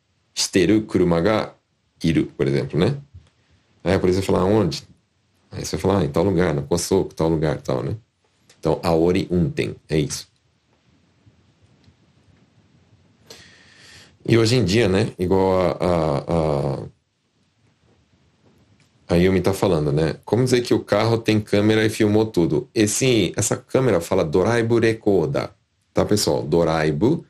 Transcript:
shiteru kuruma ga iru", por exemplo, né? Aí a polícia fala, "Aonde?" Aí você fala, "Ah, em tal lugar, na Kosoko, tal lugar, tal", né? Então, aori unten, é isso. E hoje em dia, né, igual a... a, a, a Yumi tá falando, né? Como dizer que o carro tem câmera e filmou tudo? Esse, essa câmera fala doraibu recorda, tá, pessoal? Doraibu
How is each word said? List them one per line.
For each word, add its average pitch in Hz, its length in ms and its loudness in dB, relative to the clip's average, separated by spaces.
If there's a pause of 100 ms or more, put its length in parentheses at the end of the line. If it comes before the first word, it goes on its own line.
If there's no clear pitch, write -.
(340)
shiteru 95 480 0
kuruma 85 380 0
ga 101 340 -2 (480)
iru", 80 240 0
por - 200 -4
exemplo, 69 320 -2
né? 107 180 0 (840)
Aí 87 120 0
a 92 40 2
polícia 92 240 0
fala, 92 180 0
"Aonde?" 95 460 0 (640)
Aí - 140 -10
você - 140 -6
fala, 95 220 0
"Ah, 80 40 0
em 69 40 -4
tal 82 160 0
lugar, 87 300 0
na 71 80 -4
Kosoko, 85 520 -2
tal 80 140 -2
lugar, 78 340 0
tal", 65 200 -4
né? 110 140 -6 (600)
Então, 80 240 -2
aori 87 480 2
unten, 73 460 -2 (120)
é 78 100 -2
isso. - 300 -6 (4000)
E 113 100 2
hoje 117 200 2
em 117 80 2
dia, 101 240 2
né, 95 300 0
igual 92 400 2
a... 90 120 0
a, 80 480 0 (3000)
a, 90 60 -2
a - 20 4
Yumi 92 260 2
tá 98 100 0
falando, 78 400 0
né? 78 320 -2
Como 117 180 0
dizer 123 200 2
que - 100 -2
o 107 80 2
carro 110 380 0
tem 110 200 0
câmera 107 460 2
e 110 60 0
filmou 107 340 2
tudo? 82 500 0
Esse, 110 600 0
essa - 180 -2
câmera 120 460 -2
fala 92 240 -2
doraibu 113 540 0
recorda, 95 720 0 (420)
tá, 92 140 0
pessoal? 78 360 0
Doraibu 80 880 0